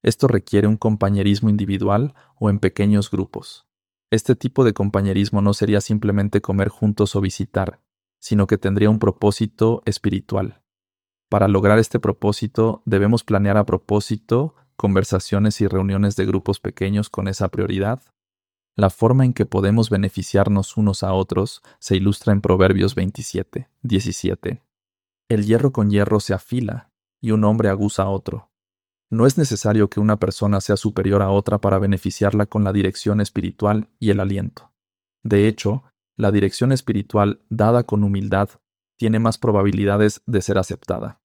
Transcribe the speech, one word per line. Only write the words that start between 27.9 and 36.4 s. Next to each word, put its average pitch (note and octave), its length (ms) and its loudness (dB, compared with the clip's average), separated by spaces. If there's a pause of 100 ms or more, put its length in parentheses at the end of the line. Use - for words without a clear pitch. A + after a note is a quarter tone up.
a G2 80 -2
otro. - 400 -8 (600)
No A2+ 160 2
es C3+ 120 4
necesario G#2+ 500 2
que - 120 -4
una G#2+ 180 2
persona G2+ 420 0
sea G2+ 160 -2
superior G2 460 0
a F#2+ 80 0
otra G2+ 280 0
para G2 200 0
beneficiarla G2+ 680 0
con G#2+ 180 -2
la F#2+ 80 -2
dirección G2+ 480 0
espiritual G#2 680 -2 (100)
y A2 120 0
el G2 100 2
aliento. - 520 -6 (500)
De G#2+ 260 2
hecho, A2 360 -4 (320)
la G#2 160 0
dirección G#2 400 0